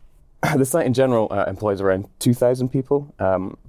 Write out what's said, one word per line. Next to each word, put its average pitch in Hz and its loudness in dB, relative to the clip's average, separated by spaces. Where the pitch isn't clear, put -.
<clears throat> 156 0
The 135 2
site 165 0
in 123 0
general, 123 2
uh, 101 -2
employs 98 -2
around 95 0
two 120 2
thousand 127 0
people. 143 -2
Um, 95 -2